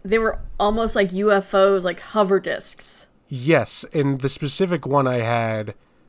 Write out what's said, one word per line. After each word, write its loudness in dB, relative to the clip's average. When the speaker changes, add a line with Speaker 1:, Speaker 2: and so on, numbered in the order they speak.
Speaker 1:
they 0
were -2
almost 0
like 2
U 0
F 0
Os, 4
like -4
hover 2
discs. -10
Speaker 2:
Yes, 0
and 0
the 0
specific -2
one 2
I 0
had -2